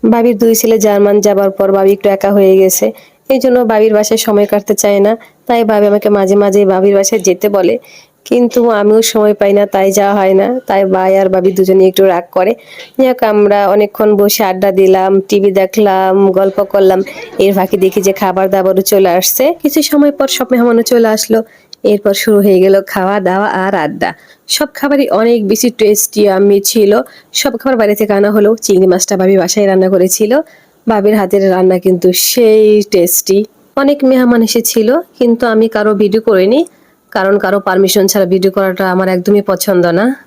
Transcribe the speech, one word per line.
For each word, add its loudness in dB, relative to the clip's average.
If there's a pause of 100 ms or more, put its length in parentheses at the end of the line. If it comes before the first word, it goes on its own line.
ভাবির 2
দুই 2
ছেলে 0
জার্মান 2
যাবার 0
পর -2
ভাবি 2
একটু -2
একা -2
হয়ে 4
গেছে, 0 (440)
এই 0
জন্য 0
ভাবির 2
বাসায় 0
সময় 0
কাটতে -2
চায় 0
না, 2 (340)
তাই 0
ভাবি 0
আমাকে 0
মাঝে 2
মাঝে 2
ভাবির 2
বাসায় 0
যেতে -2
বলে, 0 (500)
কিন্তু 0 (120)
আমিও 2
সময় 0
পাই 0
না, 2
তাই 0
যাওয়া 0
হয় 0
না। 2 (200)
তাই 0
ভাই 0
আর 0
ভাবি 0
দুজনে 2
একটু 0
রাগ 0
করে। -2 (440)
যাই 2
হোক, -2
আমরা 2
অনেকক্ষণ 0
বসে 0
আড্ডা -2
দিলাম, 2
টিভি 0
দেখলাম, 0
গল্প 0
করলাম, 0 (380)
এর 0
ফাঁকে -2
দেখি 0
যে 0
খাবার -2
দাবারও 0
চলে 2
আসছে। -2 (180)
কিছু -2
সময় 0
পর -4
সব -6
মেহমানও 2
চলে 2
আসলো, -2 (440)
এরপর 0
শুরু 0
হয়ে 2
গেল 4 (120)
খাওয়া -2
দাওয়া -2
আর -4
আড্ডা। -4 (380)
সব -4
খাবারই -2
অনেক 0
বেশি 0
টেস্টি -2
আমি 2
ছিল, 0 (420)
সব -4
খাবার -2
বাইরে 0
থেকে -2
আনা 2
হলেও 2
চিংড়ি 0
মাছটা 0
ভাবি 2
বাসায় 0
রান্না 2
করেছিল। 0 (560)
ভাবির 0
হাতের 0
রান্না 2
কিন্তু 0
সেই 2 (160)
টেস্টি। -2 (400)
অনেক 0
মেহমান 2
এসেছিল, -2 (280)
কিন্তু 0
আমি 0
কারো -2
ভিডিও 0
করিনি, 2 (500)
কারণ -2
কারো -2
পারমিশন 0
ছাড়া 0
ভিডিও -2
করাটা -2
আমার -2
একদমই 0
পছন্দ -2
না। 0 (220)